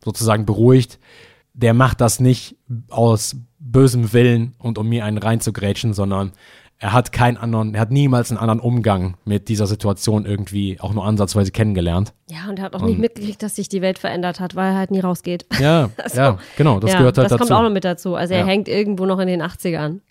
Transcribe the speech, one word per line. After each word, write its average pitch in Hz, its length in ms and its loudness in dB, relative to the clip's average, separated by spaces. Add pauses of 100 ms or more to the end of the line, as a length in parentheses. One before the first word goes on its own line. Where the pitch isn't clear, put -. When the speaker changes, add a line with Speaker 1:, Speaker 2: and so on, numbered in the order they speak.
Speaker 1:
sozusagen 107 420 0
beruhigt. 117 540 4 (540)
Der 117 200 2
macht 127 280 2
das 143 180 2
nicht 127 360 2 (340)
aus 117 460 0 (240)
bösem 123 540 2
Willen 120 460 4
und 117 180 -6
um 107 100 -4
mir 117 160 -2
einen 107 140 -2
reinzugrätschen, 107 760 -2
sondern 98 380 -2 (480)
er 107 140 -2
hat 120 180 2
keinen 123 260 2
anderen, 110 360 -2
er 104 80 -2
hat 110 100 -2
niemals 131 380 2
einen 113 80 -2
anderen 113 240 0
Umgang 104 640 0
mit 101 240 -2
dieser 107 160 0
Situation 104 600 -2
irgendwie 101 540 -6
auch 95 140 -6
nur 101 100 -4
ansatzweise 101 480 0
kennengelernt. 95 600 -2 (160)
Speaker 2:
Ja, 165 180 -14
und 202 120 -10
er 190 60 -8
hat - 100 -12
auch 180 80 -6
Speaker 1:
Und 226 60 0
Speaker 2:
nicht 202 100 0
mitgekriegt, 214 440 -6
dass 208 120 -8
sich 202 120 -8
die 190 140 -6
Welt 185 160 -2
verändert 175 420 -6
hat, 180 160 -8
weil 190 180 0
er 190 40 0
halt 190 140 -4
nie 190 80 0
rausgeht. 180 460 -4 (140)
Speaker 1:
Ja, 147 340 4
Speaker 2:
<laughs> - 40 -14
Also, - 200 -6
Speaker 1:
ja, 131 200 4 (180)
genau, 143 240 4
das 110 140 2
Speaker 2:
ja, 180 60 4
Speaker 1:
gehört 127 180 4
halt 175 80 4
Speaker 2:
das 196 120 0
Speaker 1:
dazu. 123 120 0
Speaker 2:
kommt 202 100 4
auch 233 40 4
noch 226 100 2
mit 190 100 -2
dazu. 180 320 -4
Also 175 200 -2
er 180 60 2
Speaker 1:
Ja. 190 40 0
Speaker 2:
hängt 196 240 0
irgendwo 202 380 -2
noch 190 120 0
in 185 80 0
den 180 140 -2
achtziger 165 400 -6
an. 156 300 -6